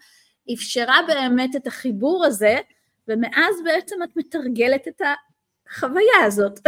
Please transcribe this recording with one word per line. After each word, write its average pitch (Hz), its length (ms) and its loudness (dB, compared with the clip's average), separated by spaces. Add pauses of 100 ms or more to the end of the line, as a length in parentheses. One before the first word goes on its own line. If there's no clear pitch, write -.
(540)
אפשרה 240 540 0
באמת 262 480 0
את 269 120 -6
החיבור 262 580 -2
הזה, 214 320 2 (500)
ומאז 233 560 0
בעצם 349 400 -2
את 339 120 -8
מתרגלת 269 720 -2
את - 140 -10 (680)
החוויה 370 560 2
הזאת. 202 440 0